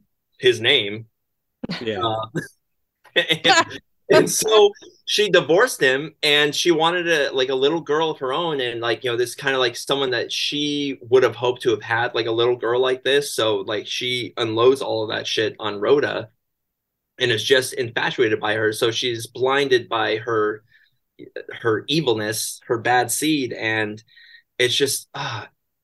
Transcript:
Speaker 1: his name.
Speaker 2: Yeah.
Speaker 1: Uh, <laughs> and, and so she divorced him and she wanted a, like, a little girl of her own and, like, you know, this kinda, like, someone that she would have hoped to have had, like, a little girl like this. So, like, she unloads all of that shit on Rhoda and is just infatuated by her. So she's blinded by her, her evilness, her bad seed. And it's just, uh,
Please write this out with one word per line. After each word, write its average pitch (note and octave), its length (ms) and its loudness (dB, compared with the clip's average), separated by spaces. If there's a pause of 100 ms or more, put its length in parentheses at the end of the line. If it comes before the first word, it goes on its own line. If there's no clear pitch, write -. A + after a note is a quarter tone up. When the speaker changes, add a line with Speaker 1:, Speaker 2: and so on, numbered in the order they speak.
(380)
Speaker 1:
his A#2+ 220 2
name. A2+ 460 -2 (760)
Speaker 2:
Yeah. A2 240 -6
Speaker 1:
Uh, A2 220 -4 (880)
<laughs> - 20 -20
and, E3+ 400 2 (540)
and G#3 200 6
so G#3+ 420 4 (340)
she G#3 240 0
divorced E3+ 500 4
him C#3 420 2
and D3 320 4
she - 160 2
wanted E3+ 380 2
a, D3+ 240 2
like, C3 180 2
a C#3 40 0
little C#3+ 260 2
girl D#3 300 0
of D3+ 80 -8
her C3 140 -4
own D#3+ 280 -2
and, A#2+ 200 -4
like, A#2 240 -2
you B2+ 60 -2
know, A#2 60 -2
this A#2+ 180 -2
kinda, C3+ 240 -6
like, B2+ 180 0
someone C#3 340 -2
that A#2 220 -4
she D3 680 -4
would B2 200 4
have A2+ 140 2
hoped C3 260 -2
to B2+ 80 0
have G#2 120 0
had, A#2 320 -2
like, A#2 120 -2
a A#2 60 -2
little A#2 240 2
girl A#2+ 240 0
like C3 240 0
this. C#3 300 0
So, A2 260 2
like, G2+ 260 -6
she B2 500 -6
unloads A#2+ 460 4
all A2 220 -2
of G#2+ 60 -6
that G#2+ 160 -4
shit G#2+ 320 -2
on G2+ 220 -6
Rhoda A#2 500 2 (880)
and B2 120 2
is A2 140 -2
just C3 300 2
infatuated A#2 680 -2
by G#2+ 140 -2
her. A2 180 0
So A2+ 180 0
she's A#2 360 -4
blinded C3 600 0
by A2 300 0
her, G#2+ 460 -2 (880)
her G#2+ 360 -2
evilness, A2+ 800 -2
her A#2+ 120 0
bad A#2+ 320 0
seed. C#3+ 420 -2
And G#2+ 500 -4 (560)
it's B2 180 2
just, - 380 -2
uh, C3+ 320 -8 (380)